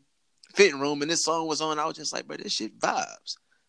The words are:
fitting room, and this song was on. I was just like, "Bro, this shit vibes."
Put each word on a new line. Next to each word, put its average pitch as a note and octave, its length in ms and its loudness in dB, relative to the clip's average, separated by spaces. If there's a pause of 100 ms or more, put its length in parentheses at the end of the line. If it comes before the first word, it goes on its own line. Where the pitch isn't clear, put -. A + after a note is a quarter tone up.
(540)
fitting E3+ 240 6
room, C#3+ 240 0
and D3+ 80 0
this E3 140 0
song D#3+ 240 0
was D3+ 120 0
on. D#3 180 -2
I D3+ 80 0
was D#3+ 100 -6
just D3+ 160 -8
like, - 140 -6
"Bro, D3+ 120 -10
this - 140 -6
shit - 260 -6
vibes." - 580 -4 (320)